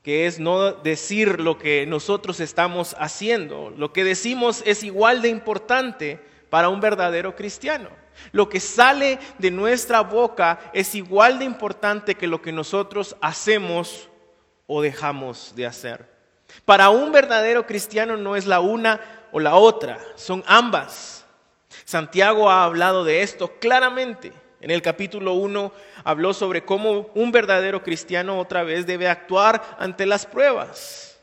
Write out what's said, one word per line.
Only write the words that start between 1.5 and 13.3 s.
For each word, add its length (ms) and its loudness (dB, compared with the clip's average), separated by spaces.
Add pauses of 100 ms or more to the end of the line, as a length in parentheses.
que 260 0
nosotros 540 -6
estamos 580 -4
haciendo, 800 -6
lo 160 -6
que 100 0
decimos 640 -2
es 180 0
igual 380 2
de 80 2
importante 1000 -4 (220)
para 200 4
un 120 -2
verdadero 540 -2
cristiano. 560 -8 (400)
Lo 180 2
que 100 -4
sale 600 2 (180)
de 140 0
nuestra 500 0
boca 580 0 (140)
es 220 -4
igual 440 4
de 60 -4
importante 680 -4
que 120 -6
lo 140 -4
que 100 -10
nosotros 680 -6
hacemos 880 -2 (560)